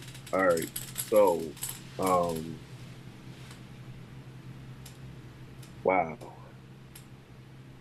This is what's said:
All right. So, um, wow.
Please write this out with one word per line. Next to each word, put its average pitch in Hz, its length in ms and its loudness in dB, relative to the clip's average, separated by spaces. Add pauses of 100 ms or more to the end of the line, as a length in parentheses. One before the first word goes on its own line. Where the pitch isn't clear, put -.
(320)
All 95 140 6
right. 82 240 6 (380)
So, 95 340 10 (560)
um, 85 580 4 (3250)
wow. 85 360 4 (1600)